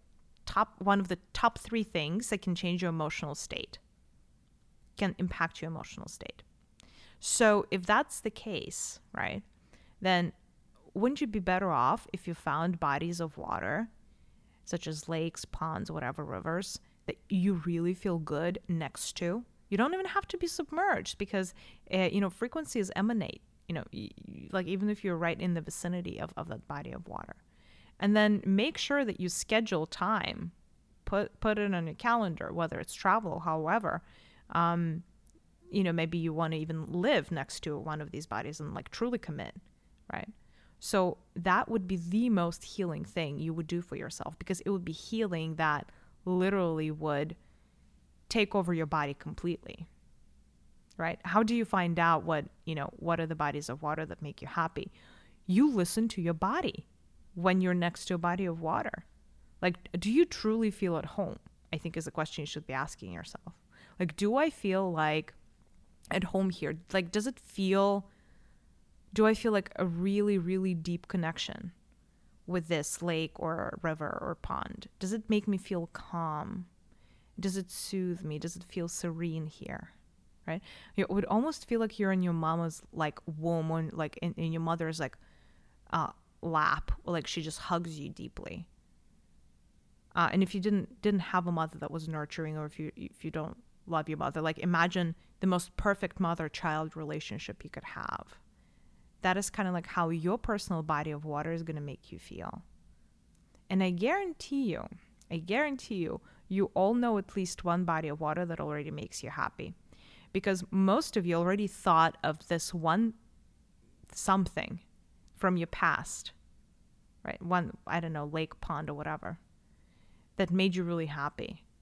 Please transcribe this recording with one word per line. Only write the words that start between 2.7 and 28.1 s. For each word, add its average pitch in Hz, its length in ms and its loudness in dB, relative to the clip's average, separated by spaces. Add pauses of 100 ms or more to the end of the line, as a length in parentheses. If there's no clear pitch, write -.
your 175 80 0
emotional 156 440 -2
state, - 440 -10 (1160)
can 190 220 0
impact 175 420 -2
your 160 100 -8
emotional - 380 -12
state. - 340 -14 (800)
So 208 500 6
if 185 140 0
that's 226 360 2
the 214 100 -4
case, - 680 -8 (120)
right, - 300 -4 (580)
then 180 320 4 (600)
wouldn't 247 260 2
you 294 60 0
be 214 140 -2
better 185 300 2
off 139 420 4
if - 160 -8
you 170 60 -4
found 165 460 0
bodies 165 400 0
of 160 160 -6
water, 165 520 -2 (760)
such - 220 -4
as 156 220 -8
lakes, 165 360 -4
ponds, - 460 -6
whatever, 147 340 -6
rivers, 165 540 -4 (280)
that - 100 -6 (120)
you 190 260 4 (100)
really 175 300 0
feel 180 240 0
good 156 400 -2 (100)
next - 480 -4
to? 185 280 -2 (260)
You 202 60 2
don't 262 160 4
even 370 140 -2
have 381 220 0
to 359 100 -6
be 349 80 -2
submerged 330 720 0
because, 190 340 -2 (400)
uh, 185 180 4
you 202 100 2
know, 190 100 2
frequencies 240 680 -2
emanate, 214 460 0 (260)
you 170 60 -4
know, 156 180 -4
y-, - 160 -8 (180)
y-, - 240 -14
like, 185 160 0
even 190 220 0
if 208 160 -4
you're 180 120 0
right 170 240 0
in 180 140 2
the 165 60 0
vicinity 175 580 -6
of, 165 180 -6
of 147 120 -6
that - 180 -10
body 143 260 -8
of - 140 -10
water. - 300 -12 (640)
And 202 160 6